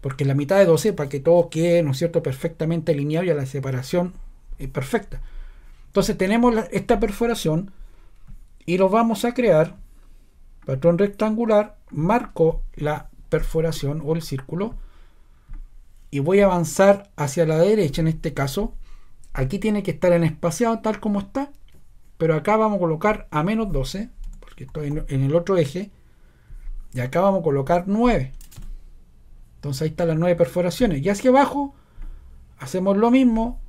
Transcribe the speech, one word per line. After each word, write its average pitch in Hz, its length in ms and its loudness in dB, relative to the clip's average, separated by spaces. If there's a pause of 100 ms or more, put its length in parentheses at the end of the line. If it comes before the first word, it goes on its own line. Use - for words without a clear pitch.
porque 135 240 -4
la 135 80 2
mitad 147 240 2
de 196 80 8
doce, 165 260 4
para 151 160 -4
que 139 100 -6
todo 170 300 4
quede, 170 340 2
¿no 143 100 0
es 135 40 -2
cierto?, 165 260 0
perfectamente 160 720 -4
alineado 151 320 -2
y 180 60 0
a 156 40 2
la 139 120 -4
separación, 135 680 -4 (460)
eh, 135 100 -8
perfecta. - 540 -6 (640)
Entonces 196 320 0
tenemos 233 360 2
la, 220 60 0 (120)
esta 214 280 0
perforación 208 720 -2 (960)
y 175 100 0
lo 190 140 4
vamos 226 340 2
a 240 80 0
crear, 180 460 2 (880)
patrón 165 320 2
rectangular, 214 800 0 (120)
marco 165 680 0 (140)
la 151 340 -6 (220)
perforación 160 720 -2
o 156 100 -2
el 165 60 -4
círculo 170 540 -8 (1400)
y 139 80 -4
voy 180 220 2
a 202 40 6
avanzar 190 720 4
hacia 156 300 0
la 156 100 0
derecha. 175 460 2
En 160 60 2
este 160 260 -4
caso, 139 400 -4 (580)
aquí 135 260 -2
tiene 208 240 0
que 170 100 -4
estar 175 200 2
en 170 100 6
espaciado 175 580 0
tal 214 200 -2
como 202 200 -2
está, 269 300 -6 (680)
pero 160 160 2
acá 208 240 2
vamos 214 180 2
a 180 40 -2
colocar 180 500 0
a 151 120 -2
menos 214 300 -2
doce, 170 380 -4 (280)
porque - 260 -18
estoy 147 240 -8
en, 156 200 -4
en 135 140 0
el 135 120 0
otro 170 220 2
eje, 175 340 -2 (1000)
y 127 80 -6
acá 131 200 -2
vamos 190 200 2
a - 20 -8
colocar 160 460 0
nueve. 208 420 2 (1300)
Entonces 143 260 -6
ahí 156 60 -2
están 170 180 -2
las 160 100 0
nueve 170 200 2
perforaciones. 175 680 0
Y 170 60 0
hacia 202 220 2
abajo 277 440 2 (840)
hacemos 185 380 0
lo 226 140 4
mismo 240 580 2